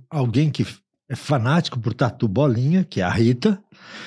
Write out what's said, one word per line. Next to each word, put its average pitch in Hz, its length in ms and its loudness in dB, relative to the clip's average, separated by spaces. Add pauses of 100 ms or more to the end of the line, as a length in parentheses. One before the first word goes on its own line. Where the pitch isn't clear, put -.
alguém 143 400 0
que - 140 -2
f-, - 160 -8 (300)
é 123 60 -8
fanático 139 640 0
por 110 160 -4
Tatu 123 360 0
Bolinha, 135 560 2
que - 160 -4
é - 20 0
a 87 60 0
Rita, 120 520 2 (460)